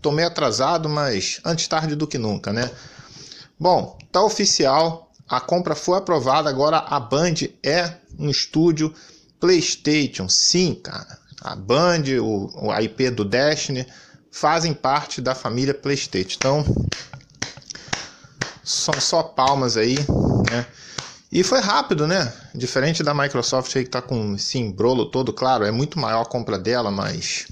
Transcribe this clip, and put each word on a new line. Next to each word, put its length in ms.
Tô 100
meio 160
atrasado, 600
mas 560
antes 240
tarde 260
do 100
que 120
nunca, 340
né. 180
Bom, 400
tá 100
oficial, 880
a 140
compra 340
foi 240
aprovada, 520
agora 300
a 200
Band 360
é 300
um 120
estúdio 640
PlayStation. 880
Sim, 480
cara, 420
a 160
Band, 480
o, 440
o, 60
a 100
I 80
P 200
do 140
Destiny 640
fazem 440
parte 480
da 120
família 400
PlayStation. 640
Então, 280
são 340
só 240
palmas 540
aí, 180
né? 140
E 120
foi 160
rápido, 480
né? 260
Diferente 480
da 100
Microsoft 640
aí 80
que 80
tá 100
com 320
esse 240
embrolo 480
todo, 260
claro, 320
é 60
muito 300
maior 220
a 40
compra 320
dela, 320
mas 640